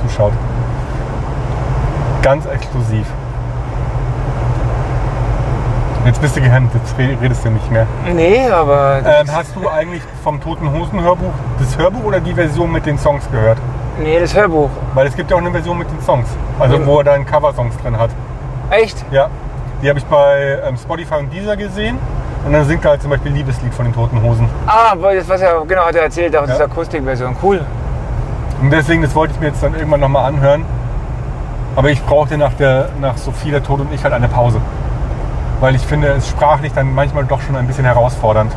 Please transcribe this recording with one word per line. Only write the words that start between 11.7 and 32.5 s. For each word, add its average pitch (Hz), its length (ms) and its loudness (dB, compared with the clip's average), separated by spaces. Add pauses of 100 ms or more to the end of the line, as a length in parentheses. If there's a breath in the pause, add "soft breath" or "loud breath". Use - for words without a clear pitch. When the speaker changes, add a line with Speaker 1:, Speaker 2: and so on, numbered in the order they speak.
Speaker 1:
Hörbuch 185 280 2
oder 196 140 2
die 175 140 -4
Version 165 380 0
mit 156 160 -2
den 147 100 0
Songs 143 340 0
gehört? 113 280 2 (420)
Speaker 2:
Nee, 156 180 2
das 175 160 0
Hörbuch. 160 340 4 (260)
Speaker 1:
Weil 135 120 4
es 135 80 -4
gibt 165 140 -6
ja 185 80 4
auch 175 40 2
eine 175 100 -2
Version 170 260 -4
mit 170 140 -6
den 156 100 -6
Songs. - 260 0 (320)
Also 139 200 4
Speaker 2:
Nee. 135 80 0
Speaker 1:
wo 147 120 6
er 143 40 4
dann 139 220 4
Coversongs 135 520 0
drin 120 220 -4
hat. 117 100 2 (640)
Speaker 2:
Echt? 214 400 0
Speaker 1:
Ja. 139 160 4 (560)
Die 135 60 2
hab 143 80 2
ich 131 80 -6
bei, 139 600 4
ähm, 127 100 -4
Spotify 165 380 -6
und 139 160 -4
Deezer 202 240 -4
gesehen. 208 440 -4 (460)
Und 143 80 0
dann 151 120 6
singt 165 180 0
er 156 80 6
halt 143 120 2
zum 143 80 -2
Beispiel 143 200 -2
Liebeslied 131 400 -2
von 120 140 -2
den 117 80 0
Toten 117 300 0
Hosen. 117 260 2 (160)
Speaker 2:
Ah, 220 320 4
weil 190 200 2
das, 170 120 -2
was 185 120 2
er, 170 260 4
genau, 185 180 2
hat 165 100 0
er 170 80 2
erzählt, 156 320 0
auch 143 120 2
Speaker 1:
Ja. 135 60 0
Speaker 2:
diese 151 100 2
Akustikversion. 131 800 -4
Cool. 185 180 2 (1000)
Speaker 1:
Und 135 120 4
deswegen, 160 320 2
das 139 100 0
wollte 156 220 2
ich - 40 -4
mir 156 80 0
jetzt 143 140 -2
dann 147 140 0
irgendwann 151 240 2
nochmal 135 260 2
anhören. 139 400 2 (1080)
Aber 139 160 4
ich 135 120 0
brauchte 151 360 2
nach 135 140 2